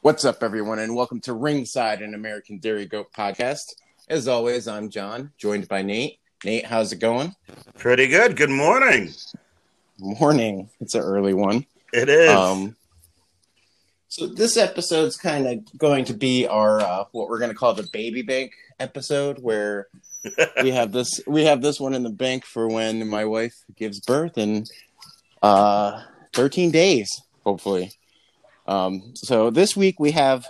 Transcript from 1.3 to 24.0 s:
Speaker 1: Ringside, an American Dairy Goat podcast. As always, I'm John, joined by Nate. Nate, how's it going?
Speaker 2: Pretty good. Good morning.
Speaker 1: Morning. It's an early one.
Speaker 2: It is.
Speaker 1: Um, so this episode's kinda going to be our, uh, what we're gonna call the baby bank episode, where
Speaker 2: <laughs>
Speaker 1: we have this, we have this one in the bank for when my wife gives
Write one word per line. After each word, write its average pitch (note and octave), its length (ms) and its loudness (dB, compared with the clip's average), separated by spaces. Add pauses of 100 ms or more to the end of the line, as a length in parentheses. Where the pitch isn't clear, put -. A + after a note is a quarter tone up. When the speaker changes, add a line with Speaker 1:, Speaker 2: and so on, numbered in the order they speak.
Speaker 1:
Ringside, A#2+ 680 -4
an G#2+ 120 -12
American G#2+ 440 -12
Dairy G#2 280 -4
Goat G#2 320 -10
podcast. A2 560 -4 (360)
As C3+ 180 -2
always, A#2+ 400 0
I'm G#2+ 220 -8
John, G#2+ 480 -10
joined G#2 320 -4
by G2 120 -2
Nate. G#2+ 380 -4 (240)
Nate, A2 220 -4
how's A2+ 260 -2
it F2 80 -10
going? B2 340 0 (440)
Speaker 2:
Pretty C3+ 300 4
good. F#3 280 4
Good D3 140 2
morning. C#3+ 640 2 (840)
Speaker 1:
Morning. G#2+ 720 0 (120)
It's G#2 140 -10
an A2+ 60 0
early G2 320 2
one. G2+ 320 0 (280)
Speaker 2:
It A#2+ 160 2
is. D#3+ 200 8
Speaker 1:
Um, F#2+ 460 4 (1300)
so - 180 -10
this A3+ 300 0
episode's E3+ 580 0
kinda C#3 420 -4 (200)
going C#3+ 280 2
to C3+ 80 -6
be B2+ 340 0
our, G#2+ 340 4
uh, F#2 320 -2
what A2 160 -6
we're A2+ 100 -6
gonna A#2 140 -2
call A2+ 200 0
the F#2+ 200 -6
baby A2+ 300 -6
bank C3 280 -4 (300)
episode, C#3 580 -4
where G#2 480 -2 (360)
Speaker 2:
<laughs> B2+ 380 -2
Speaker 1:
we C3 100 2
have A#2 200 0
this, B2 340 -4
we D3+ 200 2
have C#3+ 160 4
this C#3+ 180 -2
one C3+ 140 -4
in B2+ 100 -4
the A#2+ 60 -6
bank B2+ 360 -4
for A2+ 220 -4
when A2 400 -2
my G#2+ 160 -4
wife A2 320 -4 (220)
gives G#2 240 -10